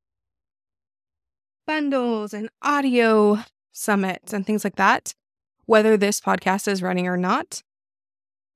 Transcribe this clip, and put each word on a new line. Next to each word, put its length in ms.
bundles 640
and 160
audio 760
summits 600
and 120
things 200
like 120
that, 380
whether 320
this 240
podcast 480
is 140
running 260
or 80
not. 460